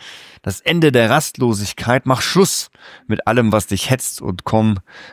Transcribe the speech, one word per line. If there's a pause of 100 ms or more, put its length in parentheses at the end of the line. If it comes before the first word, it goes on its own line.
(420)
Das
Ende
der
Rastlosigkeit.
Mach
Schluss (360)
mit
allem,
was
dich
hetzt
und
komm (320)